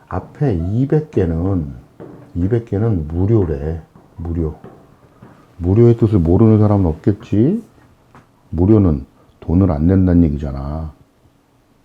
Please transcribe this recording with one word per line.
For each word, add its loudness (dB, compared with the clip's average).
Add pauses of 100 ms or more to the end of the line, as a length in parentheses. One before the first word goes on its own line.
앞에 -4
이백 -2
개는, -2 (640)
이백 -2
개는 -4
무료래. -2 (360)
무료. -6 (1000)
무료의 4
뜻을 2
모르는 4
사람은 2
없겠지? -2 (880)
무료는 2 (340)
돈을 0
안 -2
낸다는 4
얘기잖아. -6 (920)